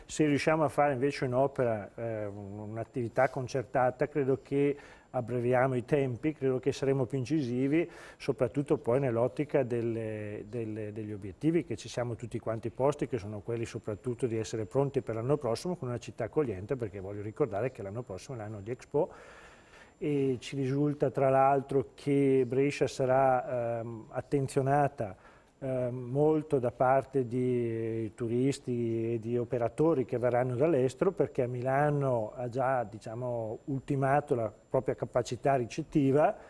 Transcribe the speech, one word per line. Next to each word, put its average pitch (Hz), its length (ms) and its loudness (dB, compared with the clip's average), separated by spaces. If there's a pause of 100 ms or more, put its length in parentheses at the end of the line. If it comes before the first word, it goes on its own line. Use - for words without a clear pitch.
Se - 220 2
riusciamo 156 360 4
a 143 60 4
fare 147 240 2
invece 139 320 0
un'opera, 123 680 0
eh, 113 320 -6
un'attività 107 1040 -4
concertata, 127 800 0
credo 135 340 0
che 143 340 0 (320)
abbreviamo 123 680 2
i 120 120 -2
tempi, 139 480 0
credo 131 240 0
che 131 140 0
saremo 135 340 0
più 139 100 -4
incisivi, 135 720 0 (300)
soprattutto 143 580 0
poi 123 240 2
nell'ottica 127 600 2
delle, 110 840 -4
delle, 107 460 -6
degli 107 200 -8
obiettivi 107 520 0
che 113 120 -6
ci - 120 -14
siamo 120 280 -4
tutti 117 220 -8
quanti 113 300 -4
posti, 135 400 0
che 131 80 -2
sono 104 240 -8
quelli 117 240 -4
soprattutto 113 600 -4
di 113 100 -2
essere 110 300 -4
pronti 135 340 0
per 113 140 -6
l'anno 127 240 0
prossimo 151 380 -2
con 131 120 -8
una 120 100 -4
città - 260 -8
accogliente, 110 520 -2
perché 101 240 -6
voglio 101 220 -8
ricordare 110 500 -2
che 123 80 -14
l'anno 101 220 -8
prossimo 107 340 -10
è 110 40 -10
l'anno 107 200 -10
di 101 100 -10
Expo, 143 400 -2 (880)
e 139 420 0
ci - 160 -10
risulta 139 540 0
tra 135 200 2
l'altro 135 640 4
che 139 520 4
Brescia 135 400 2
sarà, 127 920 2
ehm, 113 300 -10
attenzionata, 135 1040 0 (420)
ehm, 127 360 -2
molto 143 640 2
da 120 120 2
parte 131 560 2
di 113 880 0
turisti 120 1000 0
e 117 60 -2
di 117 180 -2
operatori 123 680 2
che 123 140 -2
verranno 123 360 2
dall'estero, 143 580 2
perché 135 340 0
Milano 131 920 0
ha 123 120 -6
già, 123 360 0
diciamo, 113 800 -6
ultimato 139 720 0
la 113 180 0 (160)
propria 131 260 0
capacità 127 600 0
ricettiva, 139 800 2 (140)